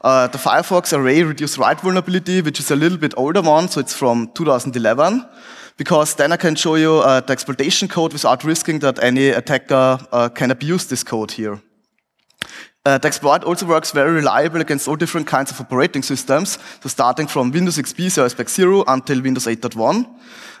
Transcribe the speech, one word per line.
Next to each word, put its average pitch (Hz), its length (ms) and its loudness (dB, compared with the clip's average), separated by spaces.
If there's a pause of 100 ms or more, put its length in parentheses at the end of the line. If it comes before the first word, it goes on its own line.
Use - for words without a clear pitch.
uh, 127 260 4
the 123 100 -10
Firefox 175 560 0
array 139 300 4
reduce 147 340 -6
write 135 240 0
vulnerability, 185 600 -2
which 151 180 -4
is 143 120 -4
a 143 40 2
little 165 220 2
bit 151 200 -4
older 156 240 0
one, 160 260 4
so 160 140 -4
it's - 120 -6
from 117 400 0
two 170 120 -6
thousand 127 300 0
eleven, 143 500 2 (520)
because 151 380 0
then 147 160 2
I 170 60 2
can 160 180 0
show 160 200 0
you, 156 240 4
uh, 131 200 4
the 135 140 -2
exploitation 139 540 -2
code 160 260 -2
without 131 300 0
risking 160 360 -2
that 135 240 0
any 127 240 2
attacker, 131 720 2 (120)
uh, 120 180 0
can 123 220 -2
abuse 151 340 -4
this - 180 -6
code 110 280 -6
here. 104 300 -8 (1200)
Uh, 139 120 4
the 143 100 0
exploit 151 380 0
also 175 200 -2
works 160 260 0
very 147 200 2
reliable 151 480 0
against 147 280 -4
all 151 100 -2
different 160 280 -4
kinds 135 260 -2
of 127 100 -12
operating 131 420 -2
systems, 143 560 -2 (220)
so 131 80 -10
starting 127 380 0
from 127 240 -2
Windows 175 280 0
X 135 140 -6
P 180 160 -4
Service 180 240 2
Pack - 160 -8
zero 190 380 2
until 131 340 0
Windows 131 260 -2
eight 117 140 -2
dot 117 140 -6
one. 147 300 0 (560)